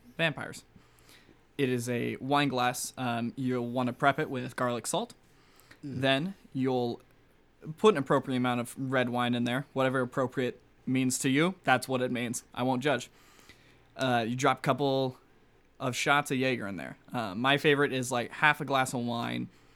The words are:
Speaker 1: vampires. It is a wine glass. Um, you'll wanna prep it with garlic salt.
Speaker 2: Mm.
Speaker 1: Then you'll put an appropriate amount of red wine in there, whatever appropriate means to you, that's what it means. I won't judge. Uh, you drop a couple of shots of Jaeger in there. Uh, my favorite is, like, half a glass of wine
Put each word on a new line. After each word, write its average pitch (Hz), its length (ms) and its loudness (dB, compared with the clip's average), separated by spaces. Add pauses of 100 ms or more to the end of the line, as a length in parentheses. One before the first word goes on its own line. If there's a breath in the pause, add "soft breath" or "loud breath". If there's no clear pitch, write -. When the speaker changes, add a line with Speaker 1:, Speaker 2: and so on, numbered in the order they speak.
(160)
Speaker 1:
vampires. - 480 -4 (960 loud breath)
It 139 100 2
is 123 220 -2
a 120 300 -2
wine 143 280 2
glass. 127 480 -2
Um, 117 400 -4
you'll 127 320 -2
wanna 123 240 -2
prep 139 260 2
it 156 120 -4
with 127 260 -6
garlic 120 300 -2
salt. - 260 -4 (720 loud breath)
Speaker 2:
Mm. 135 160 -6
Speaker 1:
Then 135 340 0 (200)
you'll 127 480 -2 (760)
put - 180 6
an 151 40 0
appropriate 131 400 0
amount 123 220 0
of 117 180 -6
red 131 320 0
wine 120 240 0
in 120 100 0
there, 123 300 -2
whatever 131 260 2
appropriate 123 580 -2 (280)
means 127 320 0
to 139 120 2
you, 165 240 2 (100)
that's 127 240 2
what 127 140 0
it 127 100 -2
means. 117 320 -4 (100)
I 120 80 -4
won't 127 200 0
judge. 135 260 0 (880 loud breath)
Uh, 123 320 2
you 123 80 -4
drop 131 220 2
a - 20 -18
couple 135 560 0 (640)
of 127 160 -4
shots 147 340 4
of 139 60 0
Jaeger 127 300 0
in 98 100 -6
there. 67 220 -10 (120)
Uh, 110 240 -4
my 131 220 2
favorite 143 340 4
is, 127 220 -2
like, 120 200 -2
half 147 280 4
a 147 60 -6
glass 131 260 2
of 127 80 -2
wine 120 480 -4 (280 soft breath)